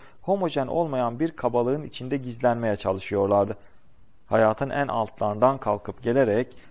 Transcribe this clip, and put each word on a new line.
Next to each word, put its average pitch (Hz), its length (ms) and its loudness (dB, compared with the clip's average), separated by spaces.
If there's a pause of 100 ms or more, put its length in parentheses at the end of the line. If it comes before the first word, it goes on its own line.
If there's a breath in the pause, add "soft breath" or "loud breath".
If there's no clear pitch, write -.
(220 loud breath)
homojen 175 440 -2
olmayan 127 540 -2
bir 165 100 0
kabalığın 123 520 0
içinde 131 340 -6
gizlenmeye 117 600 0
çalışıyorlardı. 101 800 0 (720 soft breath)
Hayatın 110 440 2
en 143 180 -2
altlarından 110 720 0
kalkıp 104 440 -4
gelerek 120 540 2 (140 soft breath)